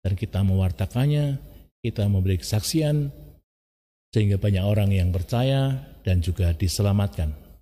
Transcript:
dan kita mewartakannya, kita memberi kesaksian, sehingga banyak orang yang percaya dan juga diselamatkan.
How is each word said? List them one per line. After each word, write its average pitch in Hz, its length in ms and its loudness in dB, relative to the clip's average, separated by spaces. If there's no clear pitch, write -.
dan 95 160 -2
kita 101 240 -6
mewartakannya, 120 960 0
kita 104 240 0
memberi 95 320 2
kesaksian, 147 720 -2
sehingga 101 300 2
banyak 98 240 2
orang 101 260 2
yang 90 220 2
percaya 131 720 0
dan 90 220 2
juga 85 320 0
diselamatkan. 98 800 0